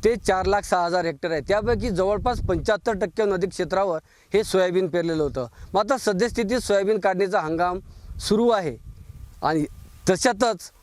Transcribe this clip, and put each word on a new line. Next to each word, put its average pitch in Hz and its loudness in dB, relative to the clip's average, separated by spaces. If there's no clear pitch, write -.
ते 226 8
चार 190 0
लाख 196 2
सहा 180 2
हजार 175 0
हेक्टर 160 -2
आहे. 156 -2
त्यापैकी 208 0
जवळपास 202 0
पंच्याहत्तर 208 0
टक्क्याहून 202 -2
अधिक 185 -2
क्षेत्रावर 180 -2
हे 208 4
सोयाबीन 185 2
पेरलेलं 165 0
होतं. 131 -4
मात्र 214 2
सद्यस्थितीत 220 0
सोयाबीन 202 0
काढणीचा 190 0
हंगाम 175 -2
सुरू 226 2
आहे 175 0
आणि 156 2
तशातच 214 0